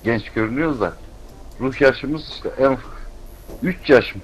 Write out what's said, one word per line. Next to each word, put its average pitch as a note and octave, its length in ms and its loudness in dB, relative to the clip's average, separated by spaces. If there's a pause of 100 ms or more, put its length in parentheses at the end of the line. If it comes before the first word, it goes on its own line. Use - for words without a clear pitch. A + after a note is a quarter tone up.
Genç A2+ 260 0
görünüyoruz B2 520 0
da. F2 120 0 (680)
Ruh B2+ 220 0
yaşımız C3+ 480 2
işte - 200 -8 (100)
en, C3+ 180 4 (880)
üç - 260 -4
yaş B2 260 6
mı? F#2+ 80 -10